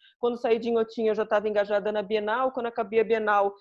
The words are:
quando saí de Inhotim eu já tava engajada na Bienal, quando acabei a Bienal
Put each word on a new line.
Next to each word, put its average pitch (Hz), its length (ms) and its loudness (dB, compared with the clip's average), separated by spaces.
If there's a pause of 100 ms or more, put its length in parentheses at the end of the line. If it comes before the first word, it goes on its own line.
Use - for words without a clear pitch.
(180)
quando 240 240 -2
saí 233 160 2
de 233 120 -4
Inhotim 226 360 0
eu 214 80 2
já 214 100 -2
tava 208 240 0
engajada 208 440 0
na 214 100 -2
Bienal, 214 500 -2
quando 254 140 -6
acabei 226 340 -2
a 220 40 4
Bienal 208 580 2